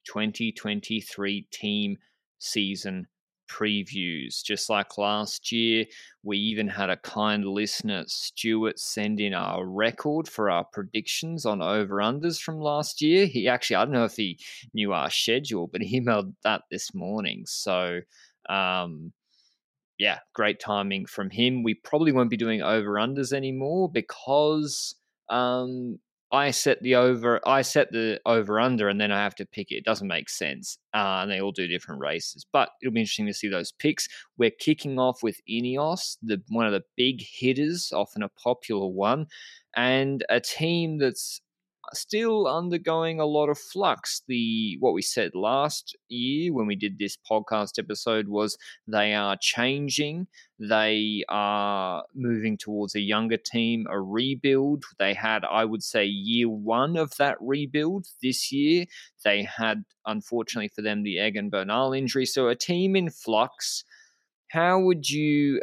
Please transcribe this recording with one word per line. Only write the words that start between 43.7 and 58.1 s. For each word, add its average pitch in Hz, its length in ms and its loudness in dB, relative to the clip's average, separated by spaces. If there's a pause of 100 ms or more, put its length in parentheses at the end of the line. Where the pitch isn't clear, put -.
The, 113 520 0
what 117 140 4
we 92 80 0
said - 320 0
last 127 640 -2 (100)
year 139 460 -2
when 113 140 0
we 104 80 0
did 98 240 -4
this 101 180 -4
podcast 110 600 -2
episode 107 480 -2
was 104 320 -2 (260)
they 107 300 2
are 101 260 0
changing. 143 840 0 (320)
They 107 680 2
are 101 760 0 (100)
moving 110 440 -2
towards 104 360 -4
a 104 60 0
younger 107 380 2
team, 117 520 0
a 101 100 -2
rebuild. 135 840 2 (160)
They 98 160 2
had, 110 280 0
I 110 220 2
would 107 160 -2
say, 107 240 2
year 104 420 0
one 113 480 0
of 160 220 -2
that 143 240 2
rebuild 151 640 -2 (160)